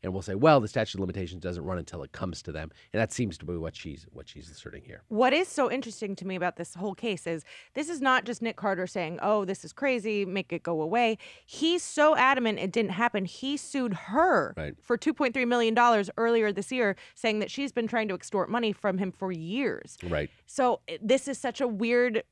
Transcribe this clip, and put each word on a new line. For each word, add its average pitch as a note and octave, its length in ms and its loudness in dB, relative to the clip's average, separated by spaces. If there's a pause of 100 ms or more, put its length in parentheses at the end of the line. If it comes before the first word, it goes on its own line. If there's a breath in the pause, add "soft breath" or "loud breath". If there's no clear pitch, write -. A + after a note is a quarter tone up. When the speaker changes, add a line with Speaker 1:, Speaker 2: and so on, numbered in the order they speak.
Speaker 1:
and F#2+ 100 -4
we'll F#2+ 100 -6
say, G2 120 -6
"Well, C#3+ 240 6
the A2 80 2
statute - 300 -2
of G2 40 -4
limitations F2+ 420 -4
doesn't F2+ 200 -6
run F2+ 160 -4
until D#2 240 -10
it C2+ 80 -12
comes - 320 -8
to - 80 -10
them." D#2 220 -6 (200 soft breath)
And G#2+ 80 0
that A2+ 120 0
seems G2+ 260 -2
to - 60 -16
be E2+ 120 -4
what D#2+ 200 -6
she's, D#2 340 -12
what - 180 -18
she's - 220 -18
asserting - 340 -16
here. - 240 -18
Speaker 2:
What B3+ 240 4
is F4 140 2
so - 240 0
interesting G#3+ 460 -6
to F#3 100 -10
me F#3+ 80 -6
about F3 220 -2
this - 180 -10
whole F#3+ 200 -4
case G#3 340 -6
is E3 160 -6 (300 loud breath)
this D4 140 -4
is E4 120 -6
not C4 240 4
just A3+ 180 -6
Nick A3+ 140 -4
Carter F#3 300 0
saying, E3+ 360 -4
"Oh, G#3 220 2
this F#3 200 -6
is - 80 -16
crazy, A3 520 0
make F#3 280 -4
it E3+ 120 -4
go E3 160 0
away." A3 380 2 (280 loud breath)
He's E4 380 0
so D4+ 320 4
adamant B3+ 420 4
it F#3 140 -2
didn't G#3+ 200 0
happen. G3+ 340 0
He C4+ 300 -6
sued B3 380 -2
her A3 600 2
Speaker 1:
Right. D2+ 260 -6
Speaker 2:
for A#3 140 0
two - 180 0
point C4 200 0
three C4 100 0
million A#3 300 2
dollars A3+ 420 6
earlier A3+ 360 4
this G3 200 -6
year, A3+ 240 2 (180 loud breath)
saying G#3+ 260 0
that G3 100 -2
she's C#4 200 -4
been A3+ 160 -2
trying A3 220 0
to F#3+ 60 0
extort F#3 360 -2
money A3+ 220 0
from F#3+ 260 -2
him F#3+ 140 -2
for F#3+ 180 -6
years. F#3 720 -4
Speaker 1:
Right. D2+ 280 -2 (160 soft breath)
Speaker 2:
So, B3 420 2
i-, E3 120 -10
this B3+ 280 2
is C4+ 100 -4
such - 220 -4
a B3+ 80 0
weird A#3 640 2